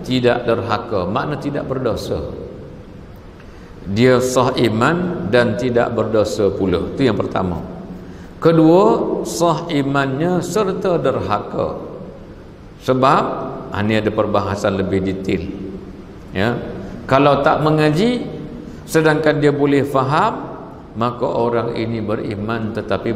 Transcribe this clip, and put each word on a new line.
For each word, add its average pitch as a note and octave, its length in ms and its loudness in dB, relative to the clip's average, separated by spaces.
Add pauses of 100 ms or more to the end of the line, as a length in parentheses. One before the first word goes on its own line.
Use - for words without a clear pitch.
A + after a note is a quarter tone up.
tidak A#2+ 420 2
derhaka, G#2 600 -2
makna C#3 320 -2
tidak C#3+ 260 -4
berdosa. A#2+ 540 -4 (1700)
Dia B2 320 6
sah B2+ 320 2
iman C#3 800 0
dan A#2+ 240 4
tidak A#2+ 400 0
berdosa G#2+ 560 2
pula. F2 400 0
Itu C3 160 2
yang G#2 80 2
pertama. F2+ 480 -2 (720)
Kedua, E3 460 6 (400)
sah D#3+ 480 0
imannya C#3+ 720 0
serta F#3 560 0
derhaka. G#2 680 0 (1160)
Sebab, C3 380 4 (520)
ha, - 80 -4
ni A2 160 2
ada G#2 140 0
perbahasan G2 680 0
lebih F#2 240 0
detail. F#2+ 400 -2 (880)
Ya. A2 240 0 (540)
Kalau C#3 320 6
tak D3+ 240 2
mengaji, D#3 580 4 (640)
sedangkan D3+ 560 4
dia C#3+ 80 6
boleh C#3 320 4
faham, D#3 800 0 (320)
maka A#2+ 320 -2
orang A#2 480 0
ini A2+ 300 -2
beriman G#2+ 720 -4
tetapi G#2+ 400 -2